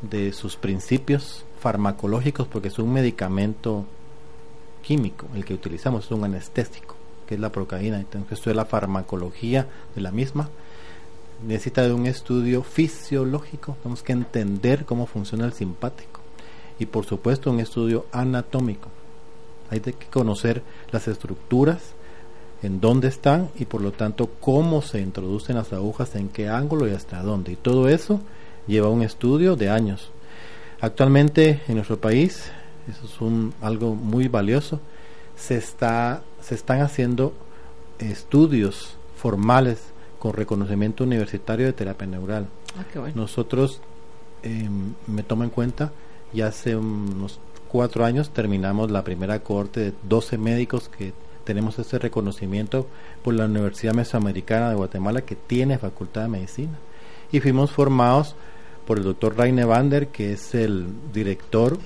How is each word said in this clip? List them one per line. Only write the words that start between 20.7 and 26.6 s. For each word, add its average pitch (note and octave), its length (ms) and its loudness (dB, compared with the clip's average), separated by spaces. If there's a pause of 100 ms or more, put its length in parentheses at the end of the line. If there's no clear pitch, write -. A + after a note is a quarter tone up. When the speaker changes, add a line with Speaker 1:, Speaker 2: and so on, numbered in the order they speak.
Speaker 1:
las - 160 -2
estructuras, B2+ 840 2 (680)
en F#2+ 200 0
dónde B2 260 6
están D3 500 4
y C3 80 -4
por A2 140 -4
lo G2+ 140 0
tanto G#2+ 380 0 (100)
cómo D#3 400 4
se A#2 180 -4
introducen G2 560 -2
las A2+ 160 -2
agujas, G#2 440 -2
en G2 120 -2
qué G#2 220 -4
ángulo C#3 400 0